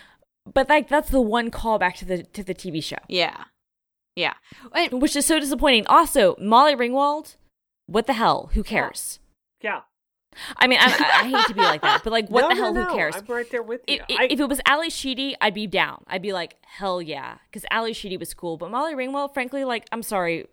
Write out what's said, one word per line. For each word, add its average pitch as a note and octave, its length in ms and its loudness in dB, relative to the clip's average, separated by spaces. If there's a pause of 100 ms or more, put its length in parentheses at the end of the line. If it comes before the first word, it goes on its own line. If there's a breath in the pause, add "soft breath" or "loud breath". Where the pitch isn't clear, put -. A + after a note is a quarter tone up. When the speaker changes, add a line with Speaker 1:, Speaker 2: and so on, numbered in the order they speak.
(520 loud breath)
Speaker 1:
But, C4 180 2
like, D4 180 4
that's D4+ 220 0
the C4+ 120 4
one A3+ 300 0
callback G3 460 -2
to F#3 80 -14
the, F3+ 180 -4
to - 200 -14
the F#3 100 -6
T F3+ 180 -12
V D3+ 100 -6
show. - 160 -10 (100)
Speaker 2:
Yeah, - 360 -2 (720)
yeah. D#3+ 180 -2 (400 loud breath)
And C4+ 280 0
Speaker 1:
Which D4+ 140 2
is C#4+ 100 0
so D#4+ 140 4
disappointing. C4+ 480 2
Also, C#4 520 6
Molly B3+ 360 6
Ringwald, C#4 600 -2 (520)
what A3 200 0
the C4+ 60 4
hell? G#3+ 400 2
Who A3 80 2
Speaker 3:
Yeah. - 80 -6
Speaker 1:
cares? - 500 -4 (420)
Speaker 3:
Yeah. G3+ 200 -6 (760 loud breath)
Speaker 1:
I B3 100 4
mean, B3+ 140 4
I, B3+ 60 8
I, C#4 340 4
I A3+ 80 -2
hate G#4 180 2
to G#3+ 60 -4
be F#3+ 80 0
like G4+ 200 2
that, G#4 220 2
but, G#4+ 80 -4
like, G#3+ 180 0
what A#3 120 4
Speaker 3:
<laughs> - 0 -
No, D4+ 80 4
Speaker 1:
the F#4 60 2
Speaker 3:
no, G4 60 0
Speaker 1:
hell? F4 120 0
Speaker 3:
no. A#3 100 -2
Speaker 1:
Who E4+ 120 -4
cares? E3 200 0
Speaker 3:
I'm G3+ 120 -10
right A#3+ 220 -6
there A#3+ 140 -4
with A#3 240 -8
you. C#4+ 80 -2
Speaker 1:
If, - 140 -4
if, - 100 -2
Speaker 3:
I A#3 100 2
Speaker 1:
if B3+ 120 0
it C#4 80 0
was C4 160 -2
Ally D#4 240 2
Sheedy, C4+ 500 -6
I'd G#3+ 140 0
be G#3+ 120 -6
down. E3 420 -2
I'd F#3 140 -6
be G3 120 -6
like, F3 320 -8
"Hell F#3 360 -6
yeah," C3+ 360 -12 (160)
'cause G#3+ 180 -14
Ally A3+ 220 -2
Sheedy F#3 240 -10
was - 160 -12
cool. E3 240 -8
But E3+ 120 -10
Molly C#4+ 260 -4
Ringwald, C#4 380 -6
frankly, C4+ 300 -6
like, A#3+ 300 -4
I'm A3+ 100 -6
sorry, E3+ 500 -2